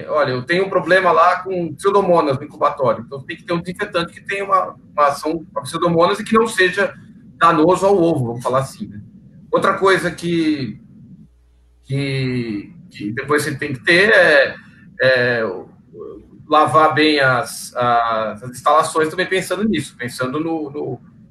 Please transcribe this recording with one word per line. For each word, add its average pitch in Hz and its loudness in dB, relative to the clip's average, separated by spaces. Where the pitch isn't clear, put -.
olha, 139 0
eu 127 -4
tenho 175 0
um 190 -6
problema 180 2
lá 175 4
com 175 -6
pseudomonas 175 2
no - -14
incubatório, 135 -2
então 139 -14
tem 165 -14
que - -20
ter 180 -6
um 170 -2
desinfetante 180 -6
que - -20
tenha 196 -6
uma, 190 0
uma 147 2
ação 160 -4
com 131 -6
pseudomonas 170 0
e 214 -8
que - -6
não 226 4
seja 185 0
danoso 165 4
ao 196 4
ovo, 165 2
vamos 117 -8
falar 127 0
assim, 107 -10
né? 101 -16
Outra 180 2
coisa 180 2
que, 156 -4
que, 127 -4
que 101 -8
depois 143 0
você 151 -4
tem 143 -6
que 123 -12
ter 180 4
é, 165 4
é 123 2
lavar 151 4
bem 151 2
as, 131 -2
as, 117 -2
as 127 -14
instalações, 156 0
também 175 -4
pensando 185 -4
nisso, 170 -4
pensando 127 -6
no, 160 -6
no, 139 -10